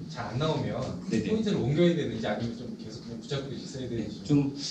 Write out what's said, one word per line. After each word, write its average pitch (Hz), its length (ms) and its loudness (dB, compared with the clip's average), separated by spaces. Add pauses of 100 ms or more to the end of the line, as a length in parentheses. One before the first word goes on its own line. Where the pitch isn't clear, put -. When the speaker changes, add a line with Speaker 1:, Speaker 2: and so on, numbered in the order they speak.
Speaker 1:
잘 113 200 -6
안 120 100 -2
나오면 117 720 0
Speaker 2:
네네. 113 180 2
Speaker 1:
포인트를 214 300 2
옮겨야 151 360 6
되는지 117 320 -2
아니면 113 300 -2
좀 - 260 -8
계속 - 220 -12
그냥 117 160 -10
붙잡고 139 320 -4
있어야 - 300 -8
Speaker 2:
네. 120 80 -6
Speaker 1:
되는지 113 340 -4
Speaker 2:
좀 143 320 4 (140)